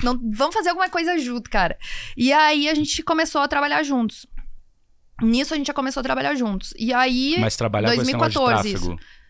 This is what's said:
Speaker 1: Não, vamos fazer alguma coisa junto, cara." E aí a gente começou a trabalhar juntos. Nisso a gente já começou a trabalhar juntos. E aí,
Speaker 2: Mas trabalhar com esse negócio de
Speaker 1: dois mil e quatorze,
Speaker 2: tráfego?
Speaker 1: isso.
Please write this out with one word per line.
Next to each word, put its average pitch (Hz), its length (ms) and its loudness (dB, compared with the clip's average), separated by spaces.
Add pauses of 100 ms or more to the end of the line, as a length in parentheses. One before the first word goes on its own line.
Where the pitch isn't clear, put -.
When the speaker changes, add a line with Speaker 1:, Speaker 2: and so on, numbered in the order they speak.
Speaker 1:
Não, 247 160 2 (140)
vamos 269 200 0
fazer 349 160 0
alguma 359 200 0
coisa 349 280 0
junto, 247 320 -4
cara." 190 280 2 (400)
E 254 160 4
aí 302 340 4
a 320 80 2
gente 302 280 -2
começou 320 360 0
a 285 80 2
trabalhar 294 360 0
juntos. 254 420 -2 (960)
Nisso 247 320 2
a 311 40 -2
gente 285 100 -4
já 285 60 -2
começou 269 280 -2
a - 20 -4
trabalhar 269 320 -2
juntos. 214 420 -4
E 226 160 -2
aí, 262 460 2
Speaker 2:
Mas - 160 0
trabalhar 107 400 0
com - 60 2
esse 254 100 2
negócio - 200 2
de - 60 -2
Speaker 1:
dois 269 80 2
mil 240 60 4
e - 100 4
quatorze, 107 120 -2
Speaker 2:
tráfego? 87 220 -2
Speaker 1:
isso. - 200 -16 (140)